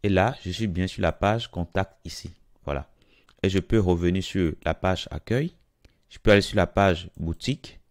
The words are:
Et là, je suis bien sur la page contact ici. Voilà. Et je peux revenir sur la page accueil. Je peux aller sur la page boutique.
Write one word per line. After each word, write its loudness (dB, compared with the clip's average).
Et 0
là, 2
je -8
suis -4
bien -2
sur -8
la 2
page -2
contact -6
ici. -14
Voilà. -6
Et 4
je 2
peux 2
revenir 2
sur -2
la -2
page -4
accueil. -4
Je -20
peux 4
aller 8
sur -6
la 4
page 0
boutique. -8